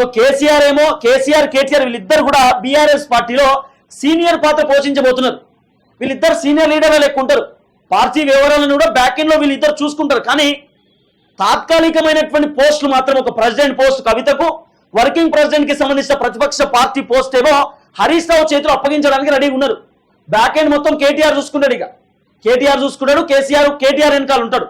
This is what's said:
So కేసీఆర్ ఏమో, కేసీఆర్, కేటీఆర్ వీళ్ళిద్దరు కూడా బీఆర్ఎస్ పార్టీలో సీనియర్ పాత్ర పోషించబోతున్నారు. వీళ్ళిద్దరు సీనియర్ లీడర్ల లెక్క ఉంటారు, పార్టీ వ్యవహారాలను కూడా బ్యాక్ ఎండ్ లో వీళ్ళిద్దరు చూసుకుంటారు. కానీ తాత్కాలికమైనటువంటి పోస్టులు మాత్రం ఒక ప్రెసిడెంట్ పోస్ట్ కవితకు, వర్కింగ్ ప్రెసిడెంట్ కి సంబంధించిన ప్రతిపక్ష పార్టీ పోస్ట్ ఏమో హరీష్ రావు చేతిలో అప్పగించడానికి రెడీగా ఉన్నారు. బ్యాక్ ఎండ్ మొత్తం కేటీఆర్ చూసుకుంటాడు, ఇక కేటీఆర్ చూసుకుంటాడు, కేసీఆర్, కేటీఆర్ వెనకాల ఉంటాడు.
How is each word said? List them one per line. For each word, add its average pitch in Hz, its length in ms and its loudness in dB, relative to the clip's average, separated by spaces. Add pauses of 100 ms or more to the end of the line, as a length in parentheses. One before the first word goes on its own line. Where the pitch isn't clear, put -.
So 247 60 0
కేసీఆర్ 277 580 0
ఏమో, 294 300 2
కేసీఆర్, 269 520 0
కేటీఆర్ 277 360 -2
వీళ్ళిద్దరు 247 400 -2
కూడా 254 360 2
బీఆర్ఎస్ 285 520 0
పార్టీలో 247 540 0 (260)
సీనియర్ 330 460 0
పాత్ర 302 300 0
పోషించబోతున్నారు. 269 760 0 (600)
వీళ్ళిద్దరు 269 340 0
సీనియర్ 294 360 0
లీడర్ల 302 280 2
లెక్క 277 200 0
ఉంటారు, 262 300 -2 (440)
పార్టీ 254 320 0
వ్యవహారాలను 285 480 2
కూడా 311 180 2
బ్యాక్ 254 300 0
ఎండ్ 311 100 0
లో 311 80 2
వీళ్ళిద్దరు 294 460 -2
చూసుకుంటారు. 294 360 -2
కానీ 285 320 -2 (840)
తాత్కాలికమైనటువంటి 311 1080 0
పోస్టులు 285 420 0
మాత్రం 269 260 0
ఒక 254 200 -4
ప్రెసిడెంట్ 240 420 0
పోస్ట్ 262 300 0
కవితకు, 285 560 -2 (300)
వర్కింగ్ 285 380 2
ప్రెసిడెంట్ 294 400 0
కి 285 60 -6
సంబంధించిన 269 360 -2
ప్రతిపక్ష 277 480 -4
పార్టీ 262 380 0
పోస్ట్ 262 360 -2
ఏమో 285 360 2 (280)
హరీష్ 330 300 0
రావు 311 240 2
చేతిలో 285 180 0
అప్పగించడానికి 285 580 0
రెడీగా 277 220 0
ఉన్నారు. 262 240 -2 (520)
బ్యాక్ 226 300 0
ఎండ్ 302 120 2
మొత్తం 294 260 0
కేటీఆర్ 294 400 0
చూసుకుంటాడు, 277 380 -2
ఇక 202 100 -8 (600)
కేటీఆర్ 254 380 2
చూసుకుంటాడు, 277 380 0
కేసీఆర్, 285 480 2
కేటీఆర్ 285 440 0
వెనకాల 269 300 0
ఉంటాడు. 233 280 -4